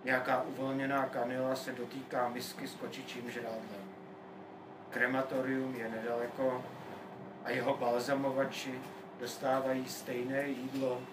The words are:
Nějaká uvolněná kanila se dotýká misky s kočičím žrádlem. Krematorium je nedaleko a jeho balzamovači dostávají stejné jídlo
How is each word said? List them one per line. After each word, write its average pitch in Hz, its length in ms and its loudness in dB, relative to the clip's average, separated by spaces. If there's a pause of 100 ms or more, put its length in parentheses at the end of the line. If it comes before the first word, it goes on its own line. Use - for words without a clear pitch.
Nějaká 127 380 4
uvolněná 135 640 2
kanila 131 500 2
se 131 160 -4
dotýká 127 560 -2
misky 123 400 -4
s - 60 -8
kočičím 123 560 -6
žrádlem. 110 540 -6 (1040)
Krematorium 131 840 2
je 113 140 -2
nedaleko 120 760 0 (800)
a 135 60 -4
jeho 131 260 4
balzamovači 131 1040 2 (400)
dostávají 131 680 2
stejné 135 600 0
jídlo 131 540 0 (100)